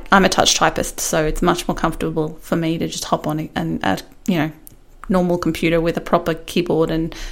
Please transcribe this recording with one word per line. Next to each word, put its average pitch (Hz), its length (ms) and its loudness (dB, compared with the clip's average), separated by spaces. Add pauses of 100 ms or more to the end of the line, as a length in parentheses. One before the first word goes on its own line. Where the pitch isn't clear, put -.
(120)
I'm 190 140 8
a 190 40 4
touch - 260 4
typist, - 440 0
so 160 260 0
it's 156 160 -2
much - 260 2
more 175 80 0
comfortable 160 640 -2
for - 140 -2
me 165 220 0
to 165 100 -2
just - 180 -8
hop 160 220 0
on 156 120 -2
a, 165 160 -8
an, 165 280 -2
a, - 160 0 (280)
you 175 120 2
know, 151 120 -2 (560)
normal 180 300 2
computer 165 420 0
with 165 160 0
a - 60 -4
proper 170 320 0
keyboard 165 580 0
and 165 240 -2 (160)